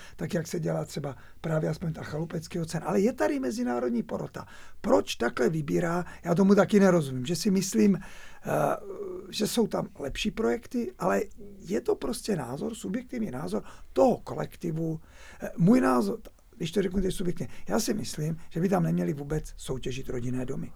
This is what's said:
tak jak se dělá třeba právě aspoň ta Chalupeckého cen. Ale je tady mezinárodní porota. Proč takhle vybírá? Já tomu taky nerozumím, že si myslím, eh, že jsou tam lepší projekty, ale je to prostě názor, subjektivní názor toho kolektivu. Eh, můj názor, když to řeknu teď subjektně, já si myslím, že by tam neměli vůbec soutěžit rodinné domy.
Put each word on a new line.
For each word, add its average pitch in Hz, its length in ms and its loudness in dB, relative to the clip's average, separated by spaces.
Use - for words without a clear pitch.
tak 165 180 -6
jak 160 120 -2
se 170 140 -4
dělá 160 240 -2
třeba 143 320 -6
právě 160 300 0
aspoň 160 220 -4
ta 156 100 -8
Chalupeckého 160 640 -6
cen. 160 200 -4
Ale 190 140 2
je 233 120 4
tady 311 280 0
mezinárodní 247 640 -2
porota. - 440 -6
Proč - 340 2
takhle - 340 0
vybírá? 170 560 0
Já 170 100 2
tomu 196 200 8
taky 196 260 8
nerozumím, 139 460 4
že 170 100 0
si 208 140 2
myslím, 196 480 4
eh, - 40 -4
že 208 160 0
jsou 220 200 2
tam 180 220 -2
lepší - 320 -2
projekty, 233 680 -2
ale 196 240 2
je 185 220 -2
to 415 140 0
prostě 226 420 -2
názor, 151 380 -4
subjektivní 220 560 -4
názor 175 320 -4
toho 262 240 6
kolektivu. 160 840 -4
Eh, - 160 -8
můj 214 240 8
názor, 247 400 2
když - 160 -4
to 202 100 2
řeknu 185 200 0
teď 185 120 0
subjektně, 175 340 -2
já 220 120 2
si 220 140 0
myslím, 160 420 -4
že 165 100 -4
by 190 80 2
tam 180 140 4
neměli 175 300 0
vůbec 143 440 -4
soutěžit 127 520 -6
rodinné 127 380 -2
domy. 151 300 -6